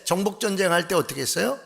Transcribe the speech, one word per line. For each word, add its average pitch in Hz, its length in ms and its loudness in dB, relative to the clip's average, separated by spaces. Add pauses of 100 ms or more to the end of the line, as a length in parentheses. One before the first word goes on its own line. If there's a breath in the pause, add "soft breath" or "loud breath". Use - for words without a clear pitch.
정복 196 360 0
전쟁할 185 480 2
때 196 60 0
어떻게 139 280 0
했어요? 220 440 -2